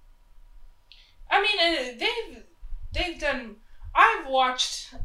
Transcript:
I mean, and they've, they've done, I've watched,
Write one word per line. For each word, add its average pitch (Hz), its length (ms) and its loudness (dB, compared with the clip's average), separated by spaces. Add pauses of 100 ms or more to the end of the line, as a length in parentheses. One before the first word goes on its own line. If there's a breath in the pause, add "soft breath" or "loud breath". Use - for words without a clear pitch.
(1300 soft breath)
I 403 120 4
mean, 415 180 2
and 269 400 0
they've, 427 440 -4 (500)
they've 339 260 -4
done, 254 360 -4 (380 soft breath)
I've 381 340 6
watched, 262 640 0 (120)